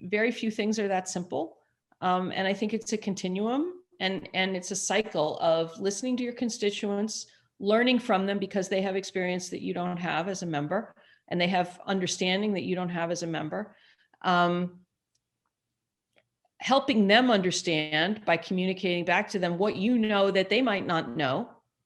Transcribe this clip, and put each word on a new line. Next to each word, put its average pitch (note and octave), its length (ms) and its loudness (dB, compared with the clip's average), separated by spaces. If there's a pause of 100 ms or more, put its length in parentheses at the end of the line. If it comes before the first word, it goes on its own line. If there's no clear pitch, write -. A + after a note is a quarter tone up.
very G#3 260 2
few A#3+ 200 -2
things G#3+ 280 0
are G3+ 100 0
that F#3 200 -2
simple. B3 500 -6 (420)
Um, F#3 340 0
and F#3+ 120 -2
I F#3+ 60 0
think G#3+ 220 -2
it's A3 180 -4
a G#3+ 60 -2
continuum, G#3+ 760 -2 (240)
and, F#3+ 360 -4
and F#3+ 220 0
it's F3+ 160 -6
a F#3+ 40 -4
cycle F#3+ 640 0
of E3 420 2
listening G3+ 380 -2
to B3+ 40 -2
your A#3+ 120 -4
constituents, G#3+ 920 -2 (320)
learning A#3 400 4
from G3 280 2
them G3+ 120 0
because G3 300 -2
they F#3+ 140 0
have F#3+ 120 -2
experience F3+ 540 -2
that - 140 -8
you F#3 120 -4
don't F3 240 -4
have E3+ 300 -2
as F#3+ 140 -6
a F#3 40 -6
member, D#3+ 480 -4 (340)
and F3 120 -2
they F3 80 2
have F#3 380 0
understanding F#3+ 680 0
that F3+ 80 -2
you F3+ 120 -2
don't F3+ 140 -4
have E3+ 220 -2
as E3+ 120 -4
a F3 40 -6
member. E3 480 -6 (480)
Um, F3 580 2 (1800)
helping C4 480 4
them A#3+ 240 8
understand E3+ 960 2
by E3+ 100 4
communicating F3+ 680 -2
back F#3 240 0
to G#3 80 -2
them F3 180 0
what G3+ 200 0
you A#3 220 2
know G#3 320 4
that F#3+ 200 2
they A3+ 120 4
might G#3 240 0
not D#3+ 300 -2
know, D3 320 0 (380)